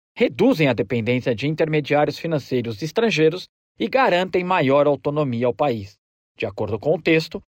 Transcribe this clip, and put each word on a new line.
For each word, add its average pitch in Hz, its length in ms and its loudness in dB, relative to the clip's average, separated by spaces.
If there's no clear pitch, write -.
reduzem 170 540 2
a 123 60 2
dependência 120 600 -2
de 127 140 -4
intermediários 151 720 0
financeiros 127 640 -4
estrangeiros 160 640 0
e 233 100 -4
garantem 190 560 0
maior 147 420 4
autonomia 139 600 -2
ao 120 80 0
país. 117 400 -4
De - 80 -8
acordo 104 340 -6
com 147 160 0
o 185 60 -4
texto, 160 400 0